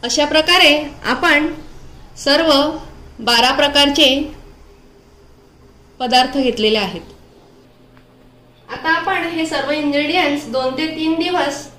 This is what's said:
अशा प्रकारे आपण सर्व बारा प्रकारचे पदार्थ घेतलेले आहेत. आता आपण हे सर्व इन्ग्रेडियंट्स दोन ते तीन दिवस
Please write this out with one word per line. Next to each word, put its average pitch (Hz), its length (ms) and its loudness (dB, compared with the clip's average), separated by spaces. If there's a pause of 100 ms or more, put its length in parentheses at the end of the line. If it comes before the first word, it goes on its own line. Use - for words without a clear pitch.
अशा 240 220 0
प्रकारे 311 680 2 (120)
आपण 302 500 0 (640)
सर्व 302 600 2 (440)
बारा 240 320 2
प्रकारचे 285 840 2 (1600)
पदार्थ 254 400 0
घेतलेले 220 400 2
आहेत. 175 220 -4 (1700)
आता 320 220 -4
आपण 339 300 -2
हे 330 240 -4
सर्व 285 240 -4
इन्ग्रेडियंट्स 294 760 0
दोन 262 300 -4
ते 311 180 -6
तीन 320 180 0
दिवस 330 540 -4 (100)